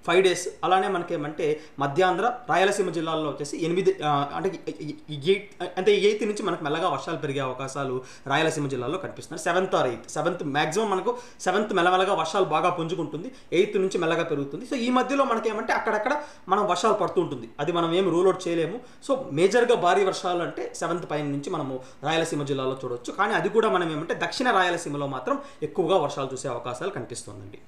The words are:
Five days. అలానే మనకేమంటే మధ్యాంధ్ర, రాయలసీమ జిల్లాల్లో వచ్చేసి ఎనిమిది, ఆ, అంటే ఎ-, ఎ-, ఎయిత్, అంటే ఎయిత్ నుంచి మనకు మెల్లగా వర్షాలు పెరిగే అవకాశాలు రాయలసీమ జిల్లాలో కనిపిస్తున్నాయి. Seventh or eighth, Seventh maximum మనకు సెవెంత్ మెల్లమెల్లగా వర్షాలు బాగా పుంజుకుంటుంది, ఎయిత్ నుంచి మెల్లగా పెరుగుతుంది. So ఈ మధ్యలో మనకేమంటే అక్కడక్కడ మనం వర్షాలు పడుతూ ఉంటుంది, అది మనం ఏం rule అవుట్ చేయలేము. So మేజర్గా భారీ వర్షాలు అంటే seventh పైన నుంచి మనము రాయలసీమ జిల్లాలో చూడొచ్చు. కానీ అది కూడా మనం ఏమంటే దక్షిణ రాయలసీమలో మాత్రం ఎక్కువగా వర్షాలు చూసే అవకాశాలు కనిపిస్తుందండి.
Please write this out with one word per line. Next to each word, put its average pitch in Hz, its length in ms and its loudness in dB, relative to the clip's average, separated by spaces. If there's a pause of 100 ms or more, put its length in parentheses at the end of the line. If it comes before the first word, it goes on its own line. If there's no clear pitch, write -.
Five 180 160 6
days. 175 240 2 (160)
అలానే 190 240 4
మనకేమంటే 160 720 -2 (180)
మధ్యాంధ్ర, 175 540 2 (160)
రాయలసీమ 190 400 2
జిల్లాల్లో 160 400 -2
వచ్చేసి 143 360 -6
ఎనిమిది, 180 400 2
ఆ, 143 280 2
అంటే 165 340 -4
ఎ-, 156 180 -8
ఎ-, 147 440 -6
ఎయిత్, 196 340 0 (140)
అంటే 202 180 4
ఎయిత్ 208 280 4
నుంచి 208 200 -2
మనకు 175 200 -2
మెల్లగా 165 260 0
వర్షాలు 151 280 -4
పెరిగే 139 220 -4
అవకాశాలు 131 640 -4 (260)
రాయలసీమ 151 400 2
జిల్లాలో 131 300 -4
కనిపిస్తున్నాయి. - 460 -10
Seventh 185 320 2
or 156 100 4
eighth, 117 260 -4
Seventh 170 320 -2
maximum 156 460 0
మనకు 185 280 0 (220)
సెవెంత్ 208 340 0
మెల్లమెల్లగా 185 400 4
వర్షాలు 185 320 2
బాగా 165 240 2
పుంజుకుంటుంది, 170 640 -4 (220)
ఎయిత్ 208 240 4
నుంచి 185 200 2
మెల్లగా 165 260 0
పెరుగుతుంది. 147 420 -4
So 285 100 -4
ఈ 240 140 0
మధ్యలో 254 340 2
మనకేమంటే 226 500 0
అక్కడక్కడ 220 480 0 (280)
మనం 196 180 4
వర్షాలు 185 260 4
పడుతూ 175 280 2
ఉంటుంది, 131 280 -4 (100)
అది 156 120 0
మనం 170 220 2
ఏం 190 160 4
rule 175 160 4
అవుట్ 180 220 4
చేయలేము. 170 320 -2 (300)
So 262 80 2 (140)
మేజర్గా 214 440 6
భారీ 185 300 4
వర్షాలు 180 380 0
అంటే 156 320 -6
seventh 165 360 -4
పైన 147 140 -2
నుంచి 143 240 -4
మనము 135 300 -4 (240)
రాయలసీమ 160 400 0
జిల్లాలో 131 420 -2
చూడొచ్చు. 120 280 -6
కానీ 208 200 0
అది 180 160 2
కూడా 220 200 4
మనం 175 220 2
ఏమంటే 156 220 -4
దక్షిణ 202 380 0
రాయలసీమలో 170 560 0
మాత్రం 180 320 -2 (240)
ఎక్కువగా 190 340 2
వర్షాలు 143 360 0
చూసే 131 160 -6
అవకాశాలు 123 400 -6
కనిపిస్తుందండి. 104 680 -12 (100)